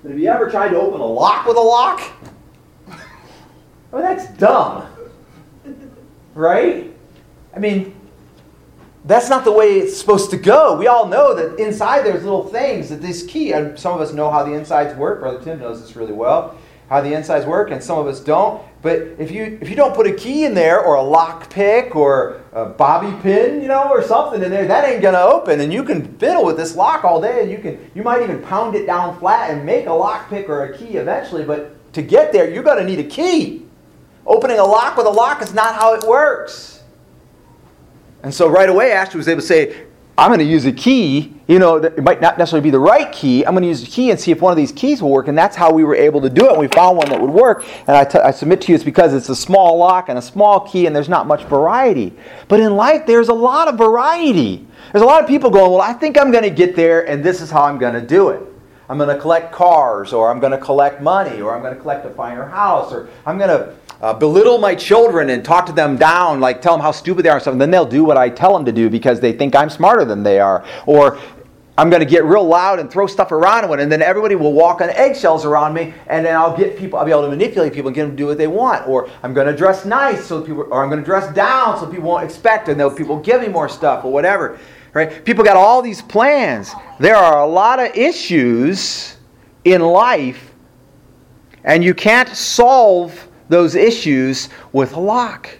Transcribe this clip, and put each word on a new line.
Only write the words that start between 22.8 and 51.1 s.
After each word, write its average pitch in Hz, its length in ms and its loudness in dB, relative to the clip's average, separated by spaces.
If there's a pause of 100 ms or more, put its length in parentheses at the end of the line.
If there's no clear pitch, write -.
pin, 285 400 0
you 262 60 -8
know, 269 200 0
or 254 140 0
something 233 400 -2
in 180 80 -6
there, 196 160 -4
that 269 200 0
ain't 233 140 -2
gonna 185 220 2
open. 185 380 2
And 147 120 -4
you 254 120 -6
can 170 340 -8
fiddle 311 260 0
with 160 120 -2
this 160 200 -8
lock 185 280 0
all 170 160 2
day, 240 200 -2
and 185 100 -2
you 208 80 -10
can, 143 200 -12 (160)
you 190 80 -12
might 240 180 -2
even 185 220 -6
pound 208 320 -6
it 190 100 -4
down 175 340 -6
flat 196 340 -2
and 143 120 -8
make 202 220 -2
a 165 60 -4
lock 180 360 -4
pick 196 200 -10
or 143 160 -6
a 135 120 -14
key 220 200 -14
eventually. 147 480 -8
But - 500 -10
to 160 80 -6
get 302 300 0
there, 190 180 0
you're 240 140 -12
gonna 247 200 0
need 185 140 -6
a 147 60 -8
key. - 580 -6 (640)
Opening 226 300 0
a 196 60 4
lock 233 320 0
with 233 100 0
a 214 40 2
lock 247 300 0
is 190 140 -12
not 220 220 -2
how 220 180 2
it 220 80 -6
works. - 800 -2 (1400)
And 139 100 -10
so 170 140 2
right 185 200 4
away, 214 220 2
Ashley 190 280 -2
was 151 100 -4
able 165 120 -2
to - 60 -8
say, 156 300 2 (420)
"I'm 190 140 4
gonna 170 100 2
use 151 240 0
a 131 60 0
key, 160 640 0 (120)
you 185 140 6
know, 165 180 4
that 160 180 -2
it 147 60 -4
might 170 180 2
not 175 160 2
necessarily 165 280 0
be 151 60 2
the 135 100 2
right 247 320 4
key. 131 340 0
I'm 170 80 0
gonna 180 140 0
use 131 160 -6
a - 20 -18
key 247 240 -2
and 175 80 0
see 170 140 -2
if 160 80 0
one 180 100 4
of 175 60 0
these 143 160 -2
keys 262 280 -2
will 147 100 0
work." 135 180 2
And 147 100 0
that's 196 160 2
how 160 160 2
we 160 140 4
were 147 100 0
able 143 280 2
to 135 60 -2
do 127 180 4
it. 262 40 6
And 160 80 2
we 147 80 0
found 180 300 4
one 151 140 0
that - 100 -2
would 131 100 0
work. 220 340 2 (220)
And 143 100 4
I, 139 60 6
t-, - 160 2
I 135 140 4
submit 170 300 0
to 175 100 0
you, - 20 6
it's - 80 0
because 147 320 2
it's 127 140 -4
a 131 80 -4
small 175 420 2
lock 180 300 2
and 123 100 -6
a - 40 -8
small 202 360 2
key, 185 300 -2
and 151 80 -2
there's 147 120 -4
not 165 200 -2